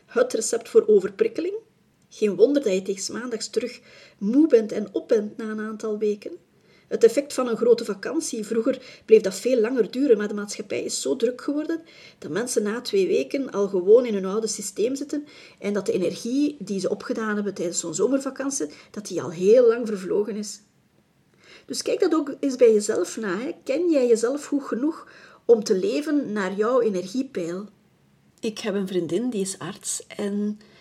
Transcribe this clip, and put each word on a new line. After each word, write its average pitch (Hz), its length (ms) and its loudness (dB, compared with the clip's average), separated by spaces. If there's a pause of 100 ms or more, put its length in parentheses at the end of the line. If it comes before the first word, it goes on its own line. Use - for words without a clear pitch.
het 247 260 2
recept 226 360 -4
voor 220 180 6
overprikkeling. 220 680 2 (540)
Geen 208 280 -2
wonder 277 260 6
dat 202 100 0
je 190 100 0
tegen 190 200 -6
's - 60 -8
maandags 220 400 -8
terug - 320 -6 (380)
moe 262 300 4
bent 226 240 4
en 208 200 -4
op 320 160 -6
bent 214 280 0
na 233 80 -8
een 214 160 -6
aantal 214 380 -6
weken. 208 340 -4 (560)
Het 190 160 4
effect 254 280 2
van 254 160 -2
een 226 80 0
grote 233 280 4
vakantie. 220 600 -6
Vroeger - 580 -2
bleef 220 160 8
dat 190 140 0
veel 247 260 2
langer 220 300 2
duren, 254 260 4
maar 208 120 -2
de 208 60 -6
maatschappij 208 480 -6
is - 180 -6
zo 262 160 -2
druk 247 240 -2
geworden 311 420 -4 (360)
dat - 120 -14
mensen 220 320 -2
na 208 180 -4
twee 196 260 0
weken 262 440 -2
al 202 180 -2
gewoon 202 380 6
in 220 80 -2
hun 196 100 -2
oude 208 220 -4
systeem 214 480 -4
zitten 294 320 -8 (320)
en 208 140 -4
dat 196 140 -4
de - 60 0
energie 247 640 -2
die 196 220 -6
ze 185 100 -2
opgedaan 220 440 -4
hebben 202 200 -4
tijdens 185 260 -4
zo'n 165 140 -6
zomervakantie, 269 720 -2 (240)
dat 208 160 -14
die 165 160 -6
al 131 80 -8
heel 208 360 6
lang 233 200 2
vervlogen 202 500 -4
is. 208 240 -10 (1080)
Dus - 160 -8
kijk - 180 -2
dat 330 140 2
ook 294 260 0
eens 269 160 -2
bij 240 160 8
jezelf 214 440 0
na, 202 220 -4
hè. 269 120 -6 (140)
Ken 330 260 0
jij 269 160 4
jezelf 233 400 2
goed 285 180 -2
genoeg 269 440 -4 (360)
om 226 200 6
te 214 140 2
leven 269 540 -2
naar 196 220 -2
jouw 226 260 2
energiepeil? 190 880 -4 (720)
Ik 220 180 -6
heb 202 160 -4
een 196 140 -2
vriendin, 185 420 -2
die 214 100 -2
is 190 180 -6
arts - 480 -10
en 208 540 -4 (200)